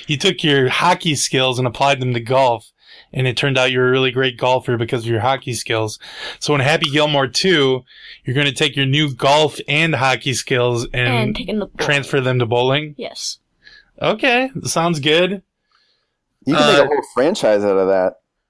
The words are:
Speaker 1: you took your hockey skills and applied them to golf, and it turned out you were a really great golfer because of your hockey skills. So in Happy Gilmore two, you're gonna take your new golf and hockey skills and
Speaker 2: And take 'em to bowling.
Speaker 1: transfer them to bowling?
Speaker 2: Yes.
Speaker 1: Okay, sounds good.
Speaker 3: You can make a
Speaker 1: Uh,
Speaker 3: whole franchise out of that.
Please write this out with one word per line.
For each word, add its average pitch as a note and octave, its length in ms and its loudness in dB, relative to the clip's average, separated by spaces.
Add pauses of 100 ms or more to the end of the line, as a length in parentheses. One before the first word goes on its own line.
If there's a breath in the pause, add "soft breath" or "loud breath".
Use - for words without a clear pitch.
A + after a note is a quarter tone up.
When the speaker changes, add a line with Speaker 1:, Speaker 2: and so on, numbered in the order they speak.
Speaker 1:
you D3 100 -2
took F#3 260 -2
your C#3 260 4
hockey F3 460 0
skills C3 440 0
and B2+ 80 0
applied C#3 320 0
them B2+ 160 -2
to B2+ 40 -4
golf, A#2+ 520 0 (420 loud breath)
and C3 140 -2
it A#2+ 100 -2
turned C#3 200 0
out B2+ 140 2
you B2+ 80 -2
were B2+ 80 2
a B2+ 40 2
really C3 200 2
great B2+ 260 -2
golfer B2+ 400 0
because A#2 260 -4
of A2+ 60 -6
your A2+ 100 0
hockey C3 340 -2
skills. A2 460 -4 (400 loud breath)
So D3 160 0
in C#3 60 2
Happy D3+ 280 0
Gilmore D3 380 0
two, C3+ 580 0 (400 loud breath)
you're B2+ 100 -4
gonna C#3+ 160 2
take C3+ 240 -2
your C3+ 120 0
new C#3+ 260 0
golf D3 540 2
and D#3 280 0
hockey C3 380 0
skills A#2+ 580 -2
and B2 160 -2
Speaker 2:
And A#2+ 280 0
take - 140 -10
'em G#3+ 100 -4
to F#3+ 80 -4
bowling. - 100 -20
Speaker 1:
transfer C#3+ 440 0
them B2+ 180 0
to A#2+ 80 0
bowling? C3+ 500 0
Speaker 2:
Yes. - 400 -10 (640 soft breath)
Speaker 1:
Okay, A#3+ 480 0 (140)
sounds E3 360 -2
good. F3 440 2 (1040)
Speaker 3:
You C#3+ 80 2
can D3+ 120 4
make C#3+ 120 6
a C3+ 40 8
Speaker 1:
Uh, B2+ 40 2
Speaker 3:
whole C#3+ 140 0 (120)
franchise A#2+ 500 2
out G2 140 2
of F#2+ 120 2
that. F#2+ 320 0 (280)